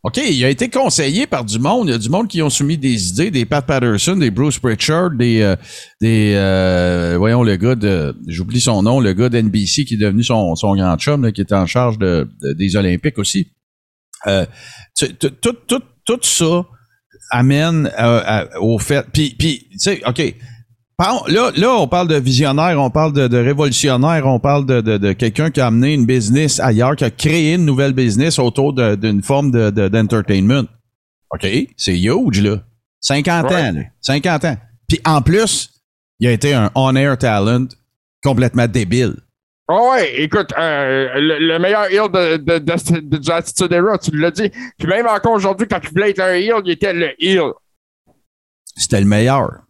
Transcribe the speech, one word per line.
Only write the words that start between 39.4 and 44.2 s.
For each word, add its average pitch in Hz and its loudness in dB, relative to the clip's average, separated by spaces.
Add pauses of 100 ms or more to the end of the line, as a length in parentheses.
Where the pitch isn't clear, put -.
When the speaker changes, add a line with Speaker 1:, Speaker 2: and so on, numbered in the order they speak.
Speaker 2:
Oh 233 4
ouais, 147 0
écoute, 180 0 (100)
euh, 135 0
le, 151 2 (100)
le 165 2
meilleur 202 2
heel 196 0
de, 175 2
de, 160 0
de, 165 -2
de, 151 -4
de 143 -4
Attitude 175 -2
Era, 180 2
tu - -4
l'as 165 0